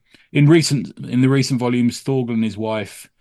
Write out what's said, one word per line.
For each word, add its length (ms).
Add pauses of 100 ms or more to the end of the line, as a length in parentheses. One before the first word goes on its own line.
(320)
in 160
recent, 500
in 220
the 80
recent 320
volumes, 420
Thorgal 320
and 100
his 120
wife 520 (120)